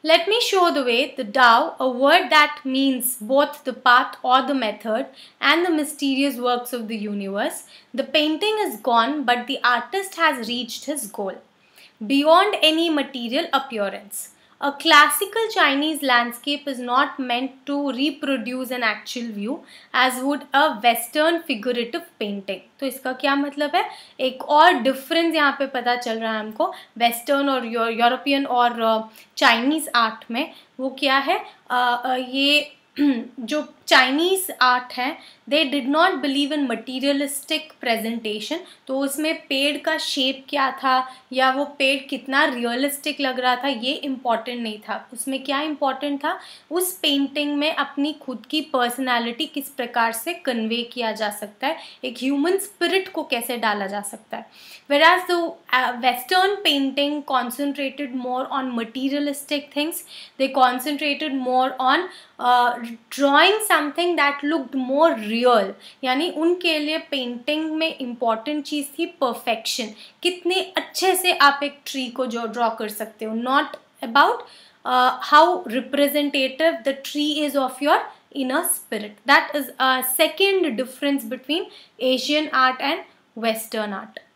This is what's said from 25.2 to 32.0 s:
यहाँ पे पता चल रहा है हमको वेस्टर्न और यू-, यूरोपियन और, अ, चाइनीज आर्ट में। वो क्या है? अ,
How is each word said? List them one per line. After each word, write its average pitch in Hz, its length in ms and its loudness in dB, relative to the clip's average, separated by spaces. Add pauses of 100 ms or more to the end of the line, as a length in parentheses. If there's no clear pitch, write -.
यहाँ 285 180 4
पे 277 140 -4
पता 240 300 -2
चल 233 220 -4
रहा 226 140 -4
है 220 80 -2
हमको 254 340 -4 (240)
वेस्टर्न 240 500 0
और 254 180 -2
यू-, 226 220 0
यूरोपियन 254 580 2
और, 240 360 2
अ, 220 180 4 (360)
चाइनीज 269 580 2
आर्ट 226 360 0
में। 262 220 -4 (280)
वो 262 100 -4
क्या 269 280 2
है? 339 260 0 (260)
अ, 247 340 0